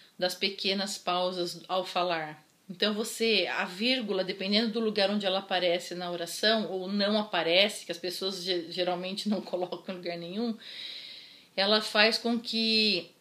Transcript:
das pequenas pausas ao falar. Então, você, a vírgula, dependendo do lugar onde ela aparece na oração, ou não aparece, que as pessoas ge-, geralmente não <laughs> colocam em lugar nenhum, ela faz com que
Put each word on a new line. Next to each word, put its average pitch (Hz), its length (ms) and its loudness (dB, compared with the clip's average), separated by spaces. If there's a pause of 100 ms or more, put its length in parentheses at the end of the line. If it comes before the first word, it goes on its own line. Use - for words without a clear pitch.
(220)
das 180 140 -2
pequenas 196 600 -2
pausas 180 720 -2
ao 185 180 0
falar. 165 640 -2 (240)
Então, 208 240 0
você, 214 580 2
a 127 120 0
vírgula, 202 580 0
dependendo 196 460 2
do 226 100 -2
lugar 208 320 2
onde 208 160 0
ela 185 140 2
aparece 180 560 0
na 180 160 -6
oração, 175 580 0
ou 185 160 -4
não 202 320 2
aparece, 190 640 4
que - 60 -10
as 170 80 -4
pessoas 180 440 -4
ge-, 175 280 -2
geralmente 180 580 -2
não 196 120 0
<laughs> - 20 -10
colocam 180 500 -6
em 185 60 -8
lugar 175 180 -6
nenhum, 202 400 -4 (1000)
ela 208 240 4
faz 220 380 4
com 233 200 0
que 220 720 2 (100)